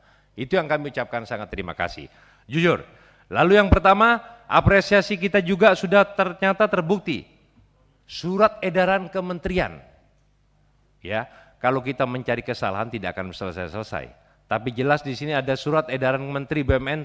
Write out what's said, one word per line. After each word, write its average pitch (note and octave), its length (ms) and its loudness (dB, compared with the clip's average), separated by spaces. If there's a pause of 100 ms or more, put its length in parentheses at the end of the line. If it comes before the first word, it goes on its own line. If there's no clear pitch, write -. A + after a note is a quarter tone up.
(380)
Itu C3+ 180 -2
yang D#3 140 -2
kami D3 180 -2
ucapkan, A#2+ 400 -6
sangat G#2+ 240 -8
terima F2+ 220 -8
kasih. - 340 -6 (400)
Jujur. D#3 320 2 (480)
Lalu E3+ 320 6
yang G3 80 2
pertama, G3+ 540 6 (260)
apresiasi F#3+ 720 4
kita G3 220 2
juga F#3 320 4
sudah G3 320 4
ternyata F#3+ 640 0
terbukti. F3 560 -2 (840)
Surat G3 480 0
edaran F#3 480 0
kementerian. F3+ 720 -4 (1200)
Ya, G#2+ 320 -6 (320)
kalau C3 160 2
kita C3+ 320 -4
mencari A#2+ 320 -4
kesalahan A2+ 480 -6
tidak F#2+ 240 -6
akan F#2 160 -8
selesai-selesai. F2 800 -10 (400)
Tapi A2+ 240 -4
jelas C#3+ 320 0
di C3+ 80 -6
sini D3 160 -8
ada C3+ 240 -2
surat D#3 320 -2
edaran C3+ 400 -2
Menteri C#3 400 -4
B C3+ 80 2
U C3 80 0
M C3+ 80 -6
N D#3 140 -4